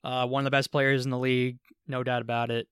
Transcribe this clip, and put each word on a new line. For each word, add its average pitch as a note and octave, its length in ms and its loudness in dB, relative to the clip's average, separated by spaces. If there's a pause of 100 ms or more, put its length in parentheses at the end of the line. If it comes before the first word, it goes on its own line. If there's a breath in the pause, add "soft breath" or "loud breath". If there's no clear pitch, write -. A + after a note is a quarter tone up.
Uh, B2+ 240 -2
one C3 160 -2
of C#3 40 0
the C3+ 60 0
best C#3 200 0
players C3+ 320 2
in C3 80 -2
the B2 80 -2
league, B2+ 380 0 (300)
no B2+ 160 -4
doubt B2 180 0
about A#2 300 -2
it. A#2 200 -2